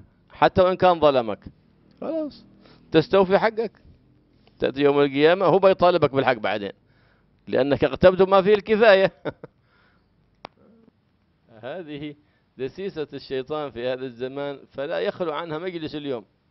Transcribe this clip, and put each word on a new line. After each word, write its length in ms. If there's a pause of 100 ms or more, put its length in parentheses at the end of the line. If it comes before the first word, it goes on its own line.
(300)
حتى 320
وإن 140
كان 240
ظلمك، 440 (560)
خلاص 440 (480)
تستوفي 460
حقك، 340 (840)
تأتي 240
يوم 180
القيامة 460
هو 120
بيطالبك 560
بالحق 180
بعدين، 400 (760)
لأنك 360
اغتبت 380
ما 200
فيه 120
الكفاية. 580 (100)
<laughs> 0 (2500)
هذه 520 (440)
دسيسة 540
الشيطان 580
في 180
هذا 160
الزمان، 540 (120)
فلا 280
يخلو 340
عنها 260
مجلس 360
اليوم، 300 (260)